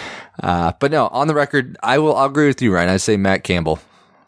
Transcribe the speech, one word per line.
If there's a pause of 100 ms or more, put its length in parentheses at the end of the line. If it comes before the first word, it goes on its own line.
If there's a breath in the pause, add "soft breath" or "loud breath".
(440 loud breath)
uh,
but
no,
on
the
record,
I
will,
I'll
agree
with
you,
Ryan.
I
say
Matt
Campbell. (480 soft breath)